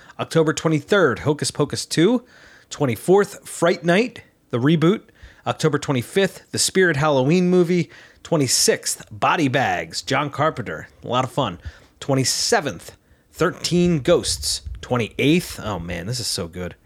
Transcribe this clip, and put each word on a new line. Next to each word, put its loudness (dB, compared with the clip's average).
October 0
twenty-third, 2
Hocus -2
Pocus -4
two. 2
Twenty-fourth, 0
Fright -2
Night, 0
the -2
reboot. 2
October 0
twenty-fifth, -2
The -4
Spirit 2
Halloween 2
movie. 2
Twenty-sixth, 0
Body 0
Bags, -2
John -2
Carpenter. -4
A -12
lot 0
of -6
fun. -2
Twenty-seventh, -2
Thirteen 0
Ghosts. 0
Twenty-eighth, 0
oh -6
man, -8
this -6
is -6
so -6
good. -10